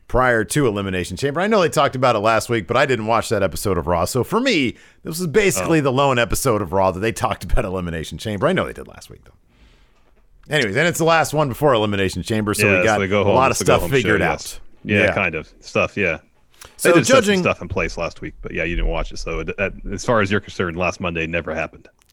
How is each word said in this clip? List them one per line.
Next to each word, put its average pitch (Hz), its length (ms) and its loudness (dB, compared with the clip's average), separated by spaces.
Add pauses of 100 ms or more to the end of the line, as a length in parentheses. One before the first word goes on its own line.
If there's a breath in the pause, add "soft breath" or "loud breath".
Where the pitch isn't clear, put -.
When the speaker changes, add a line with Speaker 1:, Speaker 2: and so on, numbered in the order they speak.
Speaker 1:
prior 120 360 2
to 143 220 0
Elimination 95 500 -2
Chamber. 139 240 -4
I 190 60 0
know 214 160 2
they 160 80 2
talked 139 260 0
about 127 200 2
it 104 40 0
last 110 300 2
week, 113 160 -2
but 113 100 -2
I 139 120 4
didn't 110 180 -2
watch 110 240 0
that 101 140 0
episode 90 340 -2
of 73 80 -2
Raw. 85 200 0
So 120 180 -2
for 214 160 -2
me, 175 360 0 (280 soft breath)
this 165 160 -10
was 180 80 -4
basically 170 520 2
Speaker 2:
Oh. 139 40 2
Speaker 1:
the 135 80 2
lone 139 260 2
episode 113 460 0
of 80 100 -6
Raw 95 160 4
that 90 120 -2
they 113 100 0
talked - 320 -4
about 120 220 2
Elimination 85 520 -6
Chamber. 107 300 -2
I 185 60 2
know 110 120 0
they 62 80 -8
did 64 140 -14
last - 240 -20
week, - 140 -20
though. - 1300 -18
Anyways, 113 220 0
and 160 120 2
it's 151 120 -2
the 160 60 0
last 160 280 4
one 147 160 2
before 139 240 2
Elimination 101 500 0
Chamber, 107 300 -2
so 107 140 2
Speaker 2:
Yeah, 98 60 4
Speaker 1:
we 92 60 4
Speaker 2:
so 90 40 2
Speaker 1:
got 110 160 4
Speaker 2:
they 98 80 0
go 101 140 2
Speaker 1:
a - 20 0
Speaker 2:
home, 101 120 4
Speaker 1:
lot 127 160 4
of - 40 -4
Speaker 2:
it's - 60 -2
a 92 40 -4
go 139 80 6
Speaker 1:
stuff 110 80 4
Speaker 2:
home 92 100 -2
Speaker 1:
figured 110 300 2
Speaker 2:
show, 90 40 2
Speaker 1:
out. 78 60 0
Speaker 2:
yes. - 280 -10 (240)
Yeah, 104 220 0
Speaker 1:
Yeah. 92 80 2
Speaker 2:
kind 92 220 -2
of. 76 240 -10
Stuff, - 380 -2
yeah. 85 220 -2 (580 loud breath)
Speaker 1:
So - 120 2
Speaker 2:
They 175 60 6
did 156 120 4
set 254 60 4
some 254 100 6
Speaker 1:
judging 196 180 2
Speaker 2:
stuff 104 200 -2
in 90 60 -10
place 85 300 -4
last 82 240 -8
week, - 200 -12
but - 120 -12
yeah, 85 100 -4
you 85 120 -4
didn't 82 160 0
watch 80 200 -4
it. 82 60 -12
So 82 220 -6
it, 80 200 -8
uh, 95 120 -2 (200)
as 95 140 -8
far 113 160 2
as 95 100 0
you're 101 80 2
concerned, 87 380 -6
last 87 220 -2
Monday 85 260 -4
never 80 300 -6
happened. - 320 -8 (260)